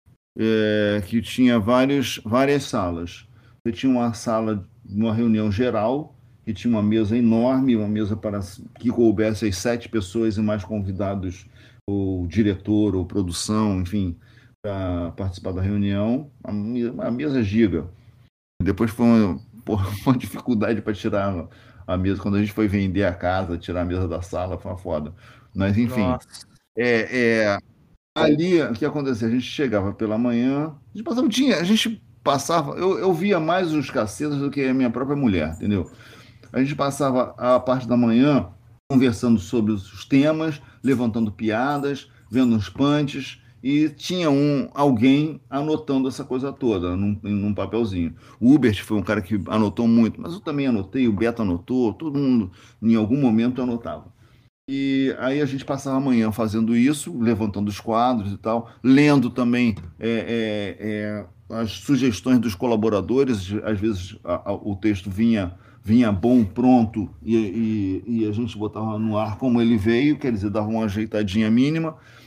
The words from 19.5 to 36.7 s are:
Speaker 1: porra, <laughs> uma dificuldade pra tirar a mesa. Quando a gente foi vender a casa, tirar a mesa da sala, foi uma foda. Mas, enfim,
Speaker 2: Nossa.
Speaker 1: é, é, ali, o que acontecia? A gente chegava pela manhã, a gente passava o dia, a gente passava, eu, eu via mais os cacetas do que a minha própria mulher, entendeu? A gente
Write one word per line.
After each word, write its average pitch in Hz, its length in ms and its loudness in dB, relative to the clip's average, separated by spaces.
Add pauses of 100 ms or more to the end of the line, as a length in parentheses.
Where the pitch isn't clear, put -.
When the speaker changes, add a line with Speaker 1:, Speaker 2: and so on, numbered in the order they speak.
Speaker 1:
porra, 95 320 -2
<laughs> - 80 -12
uma 127 140 2
dificuldade 107 640 -2
pra 110 100 -4
tirar 98 560 -4 (380)
a 92 100 -2
mesa. 95 240 0
Quando 101 160 0
a 101 40 4
gente 104 120 0
foi 110 160 0
vender 98 360 0
a 87 100 0
casa, 90 420 -4
tirar 87 240 -6
a 87 60 -2
mesa 90 200 -2
da 85 140 -6
sala, 90 380 -6
foi 95 140 -10
uma 90 60 -10
foda. 76 360 -8 (400)
Mas, 98 240 2
enfim, 117 240 0
Speaker 2:
Nossa. - 440 -4 (300)
Speaker 1:
é, 113 680 2
é, 101 140 0 (560)
ali, 156 460 4
o 120 140 -2
que 151 100 -4
acontecia? 135 420 -2
A 113 40 0
gente 123 160 0
chegava 104 480 -2
pela 107 240 -2
manhã, 123 480 0
a - 320 -14
gente 220 80 -10
passava 254 200 0
o 240 40 2
dia, 254 260 2
a 160 80 -2
gente 220 380 0 (220)
passava, 143 520 0
eu, 180 220 0
eu 185 140 2
via 180 260 2
mais 165 340 0
os 151 180 -2
cacetas 139 480 -2
do 139 120 -2
que 139 140 -2
a 131 80 2
minha 127 160 2
própria 131 260 -2
mulher, 95 380 0
entendeu? 98 380 -2 (600)
A - 80 -4
gente 139 160 0